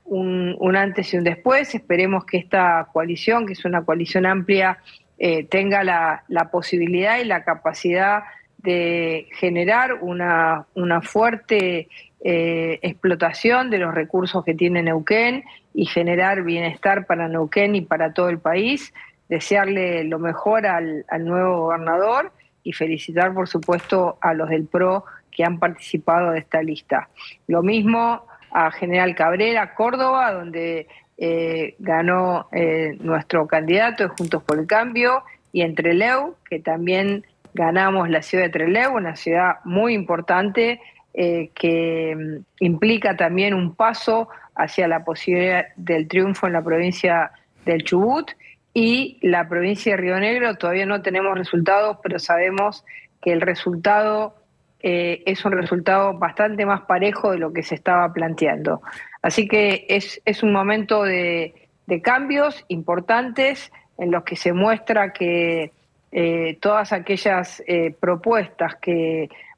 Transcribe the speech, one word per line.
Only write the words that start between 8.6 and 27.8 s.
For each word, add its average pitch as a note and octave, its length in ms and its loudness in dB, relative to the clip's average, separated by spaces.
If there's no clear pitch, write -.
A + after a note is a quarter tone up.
generar G3 600 0
una, E3+ 760 0
una F3 260 0
fuerte, G#3 880 0
eh, E3 600 0
explotación F#3 880 0
de G3+ 80 2
los E3 160 -2
recursos F3+ 500 -2
que E3 80 0
tiene F3 300 2
Neuquén G#3+ 600 0
y G#3 120 0
generar F3 580 0
bienestar E3+ 640 -2
para E3 200 0
Neuquén E3 480 0
y F#3+ 60 0
para D#3+ 320 0
todo F3+ 160 2
el E3+ 80 0
país. G3 560 -2
Desearle F#3 760 0
lo D#3+ 160 -4
mejor G#3 480 0
al, E3 420 -2
al E3 160 -4
nuevo F3+ 360 0
gobernador E3+ 720 0
y E3+ 100 -8
felicitar, E3 600 -2
por F#3 140 -2
supuesto, F3 720 0
a E3+ 120 2
los D#3+ 160 -2
del D#3+ 160 0
pro F#3 400 0
que - 120 -2
han E3+ 140 0
participado E3+ 760 0
de E3 80 -2
esta D#3+ 220 -2
lista. D3 480 -4
Lo E3+ 160 2
mismo A3+ 640 2